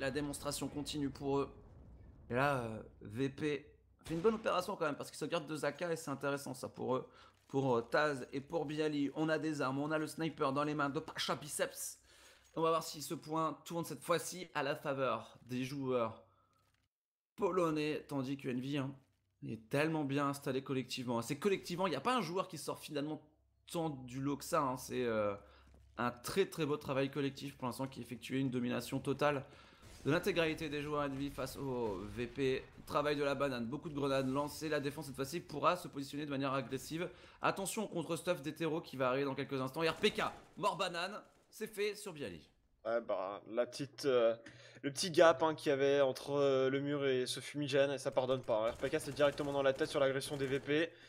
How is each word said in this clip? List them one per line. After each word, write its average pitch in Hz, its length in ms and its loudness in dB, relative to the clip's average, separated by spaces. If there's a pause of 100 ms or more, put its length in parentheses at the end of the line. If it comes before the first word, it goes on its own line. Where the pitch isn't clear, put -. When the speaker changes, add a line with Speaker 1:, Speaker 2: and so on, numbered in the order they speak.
Speaker 1:
La 135 100 0
démonstration 143 560 -4
continue 143 420 -4
pour 139 300 0
eux. 135 140 -2 (760)
Et 117 40 -4
là, 135 300 2
euh, 110 180 -6 (180)
V 110 300 -4
P 147 360 -4 (380)
fait 156 100 -6
une 165 60 -2
bonne 220 160 4
opération 196 400 0
quand 170 100 -2
même 143 120 0
parce 135 120 -8
qu'ils - 100 -16
se 160 60 -4
gardent 151 220 -2
deux 151 160 -4
A 143 80 2
K 139 120 -6
et 170 120 -2
c'est 156 160 -6
intéressant 139 420 -2
ça - 140 -8
pour 117 300 -2
eux. 120 100 -4 (420)
Pour, 135 280 4
euh, 117 40 2
Taz 147 520 0
et 139 80 -4
pour 151 240 -2
Bialy, 147 480 0
on 156 160 0
a 156 80 2
des 151 240 -2
armes, 135 160 0
on 147 140 0
a 156 80 2
le 156 80 -2
sniper 156 460 -2
dans 143 100 2
les 151 100 0
mains 143 160 2
de 147 100 -2
Pacha - 360 -4
Biceps. - 640 -4 (560)
On 160 80 0
va 160 60 6
voir 160 140 4
si 151 200 -8
ce 175 100 -6
point 156 500 -2
tourne 170 220 -4
cette 147 160 -10
fois-ci 170 540 0
à 147 80 2
la 143 120 0
faveur 131 680 0
des 123 200 -2
joueurs 127 600 0 (1120)
polonais, 160 720 2
tandis 139 300 -2
que 139 120 -4
Envy, 131 300 0
hein, 135 160 -2 (480)
il 135 80 -6
est 110 180 -10
tellement 156 340 2
bien 139 260 2
installé 139 340 -2
collectivement. 127 580 -2
C'est 139 160 -4
collectivement, 185 480 0
il 185 60 2
n'y 139 40 -2
a 135 60 -4
pas 247 140 2
un 247 60 2
joueur 185 260 -2
qui 165 100 -12
sort 139 220 -6
finalement 147 420 -4 (500)
tant 165 180 0
du 127 300 -8
lot 135 180 0
que - 80 -10
ça, 165 160 2
hein. 135 160 2
C'est, 127 260 -2
euh, 107 320 2 (640)
un 120 100 2
très - 380 0
très 165 180 0
beau 147 120 0
travail 139 340 0
collectif 139 440 -4
pour 131 120 -4
l'instant 123 180 -2
qui 135 160 -8
effectuait 120 380 -4
une 135 100 2
domination 123 500 0
totale 139 460 2 (600)
de 135 60 4
l'intégralité 160 580 2
des 143 120 -2
joueurs 147 220 0
Envy 139 260 -2
face 135 260 -6
au 120 440 -2 (160)
V 120 100 -2
P. 131 400 0 (200)
Travail 147 300 2
de 143 80 0
la 139 100 2
banane, 131 320 0
beaucoup 147 220 -6
de 151 80 -6
grenades 135 320 2
lancées, 143 400 -2
la 151 140 2
défense 143 240 -4
cette 135 100 -12
fois-ci 139 240 -4
pourra 160 380 2
se 170 100 -10
positionner 143 380 -8
de 147 40 -8
manière 135 240 0
agressive. 135 560 -4 (320)
Attention 196 440 0
au - 20 -6
contre-stuff 170 540 -2
d'Hétéro 156 400 -2
qui 135 160 -12
va 131 100 4
arriver 131 160 2
dans 135 120 -2
quelques 139 260 -4
instants. 131 220 -2
Et 160 60 4
R 160 60 0
P 208 160 4
K, 196 120 0 (340)
mort 180 180 2
banane, 180 460 -4 (280)
c'est - 180 -8
fait 208 280 -2
sur - 160 -10
Bialy. 107 300 -8 (440)
Speaker 2:
Ouais, 113 140 2
bah, 98 480 -2
la 117 180 0
petite, - 380 -8
euh, 120 320 6 (460)
le 143 100 -2
petit 156 200 -2
gap, 165 320 10
hein, 160 120 4
qu'il 151 140 -2
y - 20 8
avait 139 300 6
entre, 131 300 2
euh, 139 380 4
le 135 120 2
mur 143 240 0
et 127 200 4
ce 123 140 -4
fumigène, 143 520 2
et 139 60 -2
ça 123 140 -4
pardonne 127 300 2
pas, 110 260 2
hein. 120 60 2
R 117 40 -8
P 135 120 0
K 151 100 0
c'est 143 160 -6
directement 143 380 4
dans 139 100 2
la 135 80 6
tête 151 180 2
sur 151 120 2
l'agression 135 340 2
des 139 120 -2
V 135 120 2
P. 147 320 2 (180)